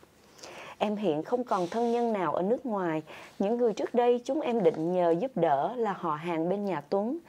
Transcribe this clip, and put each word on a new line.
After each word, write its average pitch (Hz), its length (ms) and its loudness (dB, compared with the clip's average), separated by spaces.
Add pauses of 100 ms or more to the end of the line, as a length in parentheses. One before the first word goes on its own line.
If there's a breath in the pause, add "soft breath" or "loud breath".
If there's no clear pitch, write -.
(800 loud breath)
Em 208 180 0
hiện 165 260 0
không 233 220 -2
còn 190 260 0
thân 233 220 0
nhân 233 200 0
nào 180 220 0
ở - 80 2
nước 226 240 0
ngoài. 180 360 -2 (360 loud breath)
Những 214 180 2
người 240 160 2
trước 277 220 -4
đây 247 300 4
chúng 277 160 -2
em 233 220 0
định 165 300 2
nhờ 175 180 4
giúp 180 240 2
đỡ 165 420 2
là 220 160 0
họ 170 220 -4
hàng 165 340 -2
bên 202 160 -2
nhà 170 160 -2
Tuấn. 214 380 -2 (100)